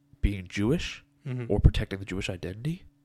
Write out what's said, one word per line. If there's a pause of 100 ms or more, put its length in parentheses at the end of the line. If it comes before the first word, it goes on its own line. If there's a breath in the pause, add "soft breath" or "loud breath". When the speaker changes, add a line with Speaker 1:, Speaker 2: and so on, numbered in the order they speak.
(200)
Speaker 1:
being
Jewish (240)
Speaker 2:
Mm-hmm.
Speaker 1:
or
protecting
the
Jewish
identity, (200)